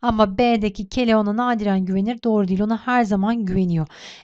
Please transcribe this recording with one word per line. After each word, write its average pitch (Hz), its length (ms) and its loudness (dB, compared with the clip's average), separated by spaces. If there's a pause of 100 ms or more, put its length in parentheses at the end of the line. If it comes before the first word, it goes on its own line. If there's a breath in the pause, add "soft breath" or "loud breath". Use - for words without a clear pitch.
Ama 214 360 0
B'deki 214 500 0
Kelly 233 280 2
ona 208 200 0
nadiren 208 480 0
güvenir. 196 380 -2
Doğru 208 260 2
değil. 185 120 0
Ona 220 260 -2
her 247 180 2
zaman 208 400 0
güveniyor. 180 420 0 (380 loud breath)